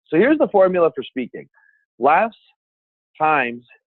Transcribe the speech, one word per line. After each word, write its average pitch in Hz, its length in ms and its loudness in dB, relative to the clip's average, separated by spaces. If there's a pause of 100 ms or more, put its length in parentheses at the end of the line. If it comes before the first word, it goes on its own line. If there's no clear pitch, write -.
So - 80 -6
here's 254 220 2
the 294 100 0
formula 185 460 2
for 135 80 -10
speaking. 113 460 -12 (500)
Laughs 170 380 0 (800)
times 131 460 -2 (240)